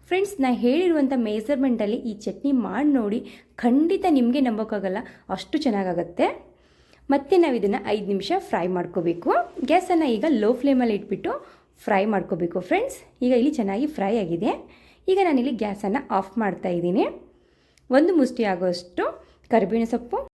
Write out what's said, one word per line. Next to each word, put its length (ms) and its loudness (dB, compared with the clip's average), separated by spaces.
ಫ್ರೆಂಡ್ಸ್, 260 0
ನಾ 60 2
ಹೇಳಿರುವಂಥ 520 2
ಮೆಜರ್ಮೆಂಟಲ್ಲಿ 720 0
ಈ 40 -8
ಚಟ್ನಿ 280 -2
ಮಾಡಿ 320 0
ನೋಡಿ, 240 0
ಖಂಡಿತ 420 2
ನಿಮಗೆ 300 2
ನಂಬೋಕ್ಕಾಗಲ್ಲ, 520 -4
ಅಷ್ಟು 200 -8
ಚೆನ್ನಾಗಾಗತ್ತೆ. 600 0
ಮತ್ತೆ 300 2
ನಾವು 160 2
ಇದನ್ನು 200 0
ಐದು 200 -4
ನಿಮಿಷ 180 -2
ಫ್ರೈ 140 0
ಮಾಡ್ಕೋಬೇಕು. 520 -2
ಗ್ಯಾಸನ್ನು 460 2
ಈಗ 100 -2
ಲೋ 80 4
ಫ್ಲೇಮಲ್ಲಿ 380 2
ಇಟ್ಬಿಟ್ಟು 340 -6
ಫ್ರೈ 180 2
ಮಾಡ್ಕೋಬೇಕು 560 -2
ಫ್ರೆಂಡ್ಸ್. 280 -2
ಈಗ 60 4
ಇಲ್ಲಿ 180 2
ಚೆನ್ನಾಗಿ 280 -2
ಫ್ರೈ 160 0
ಆಗಿದೆ. 300 -2
ಈಗ 160 4
ನಾನಿಲ್ಲಿ 340 0
ಗ್ಯಾಸನ್ನು 400 -2
ಆಫ್ 140 -8
ಮಾಡ್ತಾ 340 -4
ಇದ್ದೀನಿ. 280 2
ಒಂದು 220 4
ಮುಷ್ಟಿ 340 0
ಆಗುವಷ್ಟು 520 -2
ಕರಿಬೇವಿನ 400 2
ಸೊಪ್ಪು 260 -6